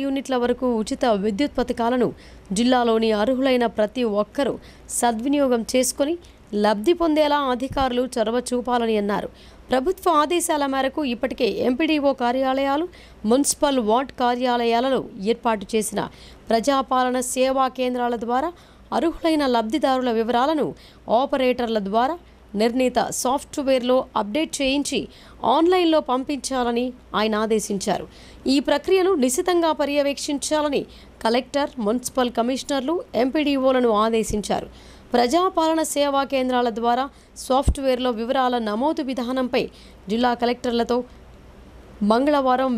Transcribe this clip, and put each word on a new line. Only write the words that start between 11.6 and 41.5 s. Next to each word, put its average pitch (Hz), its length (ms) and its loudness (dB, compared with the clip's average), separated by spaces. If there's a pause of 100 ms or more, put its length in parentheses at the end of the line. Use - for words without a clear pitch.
ఎంపీడీఓ 285 420 2 (120)
కార్యాలయాలు, 269 640 0 (440)
మున్సిపల్ 277 500 2 (100)
వార్డ్ 254 200 0 (120)
కార్యాలయాలలో 247 760 0 (300)
ఏర్పాటు 220 440 -2
చేసిన 202 280 -2 (460)
ప్రజాపాలన 254 680 0 (120)
సేవా 262 360 2 (120)
కేంద్రాల 247 460 -2
ద్వారా 262 260 -2 (480)
అర్హులైన 311 460 0 (100)
లబ్ధిదారుల 254 640 0
వివరాలను 240 480 0 (540)
ఆపరేటర్ల 247 580 0 (100)
ద్వారా 254 280 0 (440)
నిర్ణీత 247 380 2 (200)
సాఫ్ట్‌వేర్‌లో 254 760 0 (240)
అప్‌డేట్ 269 380 -2
చేయించి 277 400 -2 (560)
ఆన్‌లైన్లో 330 460 4 (100)
పంపించాలని 254 760 -2 (360)
ఆయన 214 240 0
ఆదేశించారు. 208 640 -2 (480)
ఈ - 20 4 (120)
ప్రక్రియను 359 440 2 (120)
నిశితంగా 339 560 2
పర్యవేక్షించాలని 285 1000 -2 (420)
కలెక్టర్, 240 480 0 (140)
మున్సిపల్ 247 520 -2
కమిషనర్లు, 269 580 -2 (260)
ఎంపీడీఓలను 262 720 2 (120)
ఆదేశించారు. 220 640 -2 (460)
ప్రజాపాలన 320 680 2 (140)
సేవా 285 260 0 (120)
కేంద్రాల 254 360 0 (100)
ద్వారా 240 260 0 (420)
సాఫ్ట్‌వేర్‌లో 254 640 0 (100)
వివరాల 254 340 0 (140)
నమోదు 285 420 -2
విధానంపై 247 520 -2 (480)
జిల్లా 240 200 2 (120)
కలెక్టర్లతో 240 540 0 (1120)